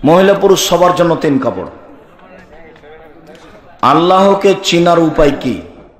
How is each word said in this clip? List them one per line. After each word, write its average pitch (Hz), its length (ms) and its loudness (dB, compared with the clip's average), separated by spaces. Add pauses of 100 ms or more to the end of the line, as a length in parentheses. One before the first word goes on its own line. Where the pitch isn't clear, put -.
মহিলা 185 320 4
পুরুষ 190 300 2
সবার 175 300 0
জন্য 170 200 0
তিন 147 240 -2
কাপড়। 107 300 -8 (2250)
আল্লাহকে 185 680 2 (100)
চিনার 170 400 0
উপায় 151 340 0
কি? 120 200 -6 (440)